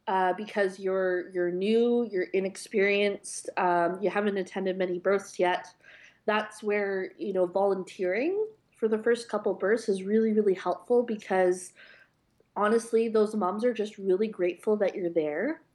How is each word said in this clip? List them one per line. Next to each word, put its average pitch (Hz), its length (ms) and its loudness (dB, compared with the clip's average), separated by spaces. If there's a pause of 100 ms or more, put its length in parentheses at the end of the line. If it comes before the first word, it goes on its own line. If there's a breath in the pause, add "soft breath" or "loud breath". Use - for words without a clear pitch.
uh, 185 260 2
because 202 460 -2
you're, 185 520 -2
you're 175 200 0
new, 233 580 2
you're 185 140 -2 (100)
inexperienced, 196 1200 -2
um, 175 440 2
you 202 80 2
haven't 202 280 0
attended 190 400 -4
many 180 200 -2
births 196 420 -2
yet. 180 280 0 (580 loud breath)
That's 214 380 -2
where, 196 540 -2
you 196 160 -6
know, 185 120 4
volunteering 196 1000 0 (300)
for 226 100 -2
the 214 100 2
first 233 300 0
couple 208 260 -2
births 208 360 0
is 190 140 -2
really, 220 280 2
really 208 220 4
helpful, 240 500 0
because 185 680 0 (840 loud breath)
honestly, 226 540 2
those 214 260 2
moms 208 300 -2
are 247 80 2
just 214 240 -6
really 196 300 2
grateful 208 500 -2
that 196 180 0
you're 175 140 -2
there 170 520 -2 (140)